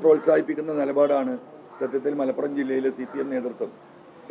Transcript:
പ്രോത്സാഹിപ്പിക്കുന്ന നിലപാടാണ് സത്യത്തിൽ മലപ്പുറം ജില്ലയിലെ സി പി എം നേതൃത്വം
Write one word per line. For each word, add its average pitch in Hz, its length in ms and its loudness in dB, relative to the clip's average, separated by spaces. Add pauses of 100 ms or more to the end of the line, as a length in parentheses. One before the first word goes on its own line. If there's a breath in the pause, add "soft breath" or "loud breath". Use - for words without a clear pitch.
പ്രോത്സാഹിപ്പിക്കുന്ന 156 680 4 (100)
നിലപാടാണ് 139 520 2 (460)
സത്യത്തിൽ 135 420 -2
മലപ്പുറം 139 380 -2
ജില്ലയിലെ 131 380 0
സി 127 140 -8
പി 139 120 -8
എം 139 120 -8
നേതൃത്വം 120 360 -6 (600)